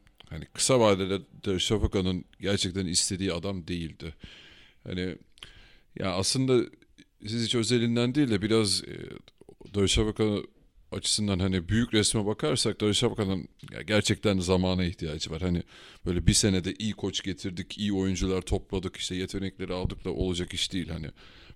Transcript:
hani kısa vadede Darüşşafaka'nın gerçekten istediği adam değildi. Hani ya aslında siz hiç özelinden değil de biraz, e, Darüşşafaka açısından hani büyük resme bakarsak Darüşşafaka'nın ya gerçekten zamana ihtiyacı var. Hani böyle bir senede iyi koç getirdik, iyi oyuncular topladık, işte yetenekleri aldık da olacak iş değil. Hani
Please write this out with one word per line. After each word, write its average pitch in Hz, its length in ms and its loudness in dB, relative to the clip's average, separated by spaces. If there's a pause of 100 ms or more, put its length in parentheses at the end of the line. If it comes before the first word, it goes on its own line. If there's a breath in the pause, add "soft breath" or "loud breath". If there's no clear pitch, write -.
(300)
hani 80 160 -12
kısa - 340 2
vadede 98 380 4 (280)
Darüşşafaka'nın 98 800 0 (160)
gerçekten 95 440 0
istediği 90 480 0
adam 87 340 -6
değildi. 82 460 -8 (680 soft breath)
Hani 90 320 -4 (840 soft breath)
ya 95 140 -2
aslında 127 560 2 (580)
siz 117 180 -2
hiç 107 100 0
özelinden 120 600 2
değil 147 140 4
de 101 120 2
biraz, 107 420 2
e, - 120 -12 (800)
Darüşşafaka 104 480 2 (680)
açısından 101 480 0
hani 92 300 0
büyük 113 240 2
resme 107 320 2
bakarsak 113 560 0
Darüşşafaka'nın 104 640 0 (240)
ya 53 100 -10
gerçekten 101 580 2
zamana 92 440 2
ihtiyacı 80 480 -4
var. 80 100 -6
Hani 87 220 0 (420 soft breath)
böyle 87 220 0
bir 104 60 8
senede 95 400 2
iyi 107 200 -6
koç - 300 -6
getirdik, 92 540 -8
iyi 101 160 -2
oyuncular 95 480 0
topladık, 92 540 -4
işte - 200 -6
yetenekleri 92 580 -6
aldık 92 320 -4
da 92 60 -2
olacak 87 420 -2
iş - 200 -4
değil. 85 160 -4
Hani 82 180 -8 (480 soft breath)